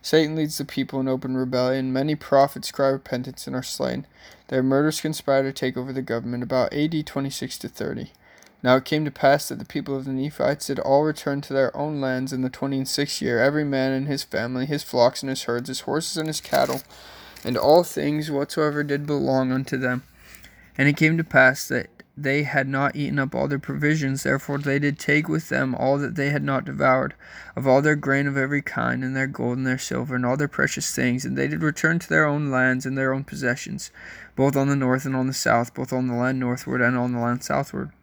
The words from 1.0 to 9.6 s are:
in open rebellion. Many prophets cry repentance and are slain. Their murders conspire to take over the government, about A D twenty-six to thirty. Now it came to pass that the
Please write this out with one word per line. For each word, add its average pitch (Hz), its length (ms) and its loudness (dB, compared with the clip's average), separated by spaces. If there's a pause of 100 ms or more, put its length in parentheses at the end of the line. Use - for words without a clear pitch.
in 131 80 0
open 131 280 -2
rebellion. 127 560 0
Many 147 220 0
prophets - 560 2
cry 139 160 0
repentance 135 600 -2
and 135 80 -6
are 127 80 -4
slain. 131 420 -4 (400)
Their 131 160 2
murders 139 380 4
conspire 143 420 0
to 135 100 -2
take 131 240 -2
over 131 160 -6
the 131 100 -4
government, 123 420 -4
about 127 280 0
A 147 140 0
D 160 160 -2
twenty-six 135 560 -6
to - 100 -10
thirty. - 440 -8 (500)
Now 127 140 8
it 131 80 0
came 156 200 0
to 147 60 -2
pass 143 380 4
that - 100 -8
the - 60 -10